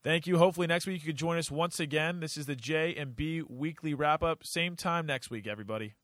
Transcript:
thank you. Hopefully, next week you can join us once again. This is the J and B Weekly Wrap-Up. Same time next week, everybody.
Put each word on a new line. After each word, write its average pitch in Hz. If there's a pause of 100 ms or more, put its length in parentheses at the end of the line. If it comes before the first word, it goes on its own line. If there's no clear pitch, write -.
thank 160
you. 180
Hopefully, 175
next 170
week 185
you 156
can 143
join 170
us 147
once 165
again. 160
This 156
is 147
the 143
J 156
and 139
B 160
Weekly 151
Wrap-Up. 156
Same 175
time 170
next 135
week, 107
everybody. 107